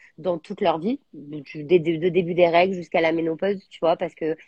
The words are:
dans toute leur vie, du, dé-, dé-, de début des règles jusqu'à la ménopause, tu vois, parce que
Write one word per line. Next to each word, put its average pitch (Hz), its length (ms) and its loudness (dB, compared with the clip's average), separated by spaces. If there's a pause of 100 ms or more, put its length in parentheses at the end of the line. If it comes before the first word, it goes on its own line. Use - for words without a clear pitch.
(180)
dans 170 220 -4
toute 202 220 -12
leur 165 180 2
vie, 233 220 -4 (120)
du, 147 520 -14
dé-, 170 140 4
dé-, 160 200 0
de 175 100 0
début 170 260 0
des 170 140 6
règles 185 260 4
jusqu'à 175 260 -2
la 160 120 2
ménopause, 165 560 -2
tu - 120 -20
vois, 170 160 2
parce 170 180 -8
que 160 220 -4 (100)